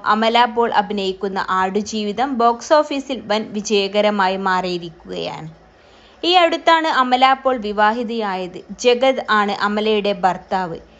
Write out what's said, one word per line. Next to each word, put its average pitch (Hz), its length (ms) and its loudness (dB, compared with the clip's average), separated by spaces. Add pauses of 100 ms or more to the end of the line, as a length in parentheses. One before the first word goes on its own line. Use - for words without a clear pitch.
അമല 226 380 4
പോൾ 233 280 0
അഭിനയിക്കുന്ന 190 760 -2
ആടുജീവിതം 208 880 -2
ബോക്സ് 240 340 2
ഓഫീസിൽ 285 540 0
വൻ 214 240 -2
വിജയകരമായി 202 840 0
മാറിയിരിക്കുകയാണ്. 175 1120 -6 (760)
ഈ 339 80 2
അടുത്താണ് 330 560 2
അമല 262 560 4
പോൾ 254 120 2
വിവാഹിതയായത്. 208 1040 -2 (200)
ജഗത് 247 500 2
ആണ് 208 220 2
അമലയുടെ 208 600 0
ഭർത്താവ്. 180 640 -2 (240)